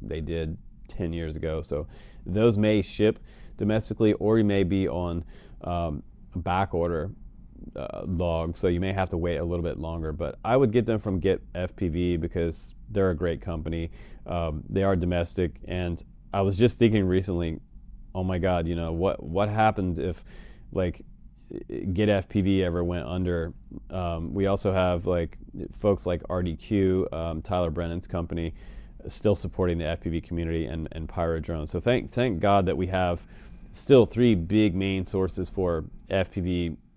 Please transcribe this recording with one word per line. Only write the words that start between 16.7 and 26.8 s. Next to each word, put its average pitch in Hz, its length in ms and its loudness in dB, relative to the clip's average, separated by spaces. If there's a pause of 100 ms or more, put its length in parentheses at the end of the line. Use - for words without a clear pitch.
thinking 107 280 6
recently, 90 540 0 (540)
oh 92 100 -4
my 92 140 0
God, 87 280 2
you 85 80 0
know, 82 180 -2
what, 87 300 0
what 95 280 0
happened 104 480 2
if, 80 260 -4 (480)
like, 90 300 -2 (880)
Get 101 160 4
F 98 200 4
P 104 120 2
V 95 240 4
ever 87 180 0
went 87 240 -2
under? 87 460 -2 (380)
Um, 85 420 -4
we 98 140 2
also 98 260 2
have, 90 340 2
like, 87 300 0 (360)
folks - 340 2
like 87 240 -2
R 90 120 0
D 85 140 -2
Q, 95 560 2